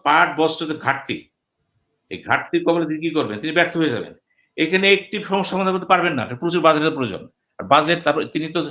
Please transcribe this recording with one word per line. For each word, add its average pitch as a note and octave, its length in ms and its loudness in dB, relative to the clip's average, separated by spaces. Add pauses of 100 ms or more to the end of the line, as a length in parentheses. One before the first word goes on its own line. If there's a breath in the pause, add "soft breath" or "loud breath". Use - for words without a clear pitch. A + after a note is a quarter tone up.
পাট D#3+ 320 4
বস্ত্রের D#3 500 -2
ঘাটতি। - 320 -2 (920)
এই F#2 160 -10
ঘাটতি C3+ 320 0
কবলে E3+ 280 0
তিনি D#3 140 -6
কি E3 160 -4
করবেন? G#2+ 220 -2
তিনি D#3 160 -6
ব্যর্থ E3+ 220 2
হয়ে D3+ 180 2
যাবেন। E2 180 -10 (440)
এখানে F#3 280 0 (120)
একটি G3 180 -8 (140)
সমস্যা F#3+ 240 -2
সমাধান F#3 200 0
করতে F#3 200 0
পারবেন F3 220 2
না, A2+ 80 -2 (180)
প্রচুর E3+ 240 0
বাজেটের D#3 320 4
প্রয়োজন। G2 240 -4 (380)
আর G2 120 -8
বাজেট, D#3 320 4
তারপর D3+ 180 0 (120)
তিনি D#3 220 -4
তো E3+ 40 0 (120)